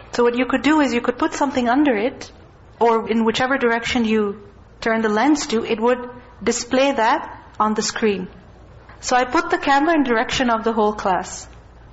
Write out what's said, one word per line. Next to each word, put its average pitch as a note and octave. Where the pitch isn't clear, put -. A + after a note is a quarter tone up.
So A#3+
what A#3+
you C4
could C4
do D4+
is B3+
you A#3+
could A#3+
put D#4+
something C4
under C4+
it, G#3+
or A3+
in A3+
whichever B3
direction A#3
you G#3+
turn A3+
the A3
lens A#3+
to, A3+
it G#3+
would B3
display B3+
that A#3+
on G#3+
the G#3+
screen. G3
So -
I B3
put D#4+
the F4+
camera C#4+
in D4
direction A#3+
of A3
the A3+
whole G#3+
class. F#3+